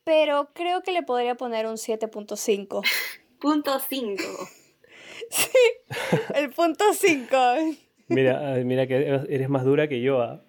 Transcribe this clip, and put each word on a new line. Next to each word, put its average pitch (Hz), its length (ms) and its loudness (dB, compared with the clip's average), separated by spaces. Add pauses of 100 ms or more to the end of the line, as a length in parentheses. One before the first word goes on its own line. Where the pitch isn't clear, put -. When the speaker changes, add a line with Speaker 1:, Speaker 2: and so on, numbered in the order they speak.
Speaker 1:
pero 294 500 2
creo 349 280 -2
que 381 100 -6
le 349 100 -2
podría 247 340 -2
poner 226 300 -6
un 226 120 -8
siete 220 300 -6
punto 208 280 -10
cinco. 202 460 -2
Speaker 2:
<laughs> - 580 -6
Punto 285 380 0 (100)
cinco. 208 340 -4
Speaker 1:
<laughs> - 260 -10 (840)
Sí, - 200 -2 (840)
el 285 160 -2
punto 339 340 0 (100)
cinco. 277 420 2 (720)
Speaker 3:
Mira, 135 480 2
ah, - 100 0
mira 127 220 2
que 127 100 0 (320)
eres 135 200 -2
más 135 160 0
dura 147 240 4
que 127 120 -4
yo, 127 220 2
¿ah? 120 260 -6